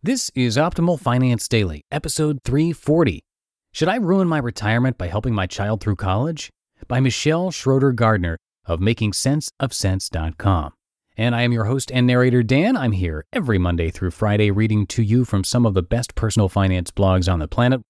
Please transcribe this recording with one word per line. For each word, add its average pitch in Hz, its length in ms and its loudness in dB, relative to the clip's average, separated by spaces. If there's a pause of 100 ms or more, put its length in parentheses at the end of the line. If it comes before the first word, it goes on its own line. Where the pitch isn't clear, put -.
This 247 320 -4
is 123 220 0
Optimal 165 420 0
Finance 123 520 0
Daily, 92 320 -2 (100)
episode 151 540 -2
three 151 260 0
forty. 151 500 0 (520)
Should 160 160 0
I 214 80 0
ruin 190 320 2
my 156 80 0
retirement 120 600 -2
by 90 100 -6
helping 107 260 -2
my 98 120 -2
child 104 360 -4
through 104 160 -2
college? 117 520 -2 (380)
By 123 140 0
Michelle 160 500 0
Schroeder 135 400 2
Gardner 110 460 0 (260)
of 85 160 -4
Making 107 320 0
sense 143 380 -2 (100)
of 131 140 -4
sense 95 340 -2
dot 80 300 -4
com. 82 340 -2 (460)
And 120 180 0
I 117 60 0
am 120 100 2
your 113 140 0
host 127 260 -4
and 123 160 2
narrator, 123 360 4
Dan. 160 340 2
I'm 127 160 0
here 82 400 -4
every 131 240 0
Monday 87 320 0
through 87 220 -4
Friday 104 400 2
reading 104 360 0
to - 160 -2
you 117 220 2
from 98 180 -2
some 120 220 2
of 104 80 2
the 92 100 2
best - 320 -4
personal 107 320 0
finance 92 440 0
blogs 92 380 2
on 90 100 0
the 78 100 -6
planet. 123 400 0